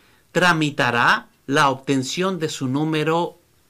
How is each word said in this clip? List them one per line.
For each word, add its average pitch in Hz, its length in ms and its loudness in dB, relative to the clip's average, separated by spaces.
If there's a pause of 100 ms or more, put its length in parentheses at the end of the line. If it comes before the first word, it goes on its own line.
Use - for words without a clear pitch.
(300)
tramitará 156 960 0 (180)
la 139 240 2
obtención 139 680 -2
de 156 100 -4
su - 180 -6
número 156 720 -2 (320)